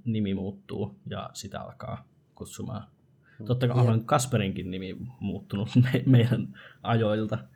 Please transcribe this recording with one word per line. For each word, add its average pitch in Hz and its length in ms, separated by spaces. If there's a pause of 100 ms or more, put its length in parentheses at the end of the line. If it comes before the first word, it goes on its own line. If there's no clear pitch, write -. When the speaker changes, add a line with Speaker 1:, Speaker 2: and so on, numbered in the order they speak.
Speaker 1:
nimi 107 300
muuttuu 98 720
ja 98 260
sitä - 280
alkaa - 480 (260)
kutsumaan. - 540 (500)
Speaker 2:
Mm. 107 80
Speaker 1:
Totta 123 220
kai 123 80
Speaker 3:
Jep. 123 100
Speaker 1:
onhan 113 180
Kasperinkin 101 680
nimi 95 260 (240)
muuttunut 101 560
<laughs> 123 80
me-, - 220
meidän 123 480 (280)
ajoilta. 107 560 (180)